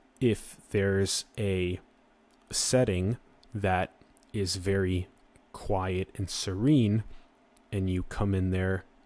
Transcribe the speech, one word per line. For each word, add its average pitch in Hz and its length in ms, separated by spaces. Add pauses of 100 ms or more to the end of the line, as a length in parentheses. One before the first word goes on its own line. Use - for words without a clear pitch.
(200)
if - 380 (100)
there's 98 560 (140)
a 92 420 (720)
setting 110 640 (380)
that 92 400 (400)
is 95 220
very 92 520 (440)
quiet 92 640
and 95 120
serene, 110 760 (680)
and 95 160
you 90 140
come 101 320
in 92 160
there 92 340 (220)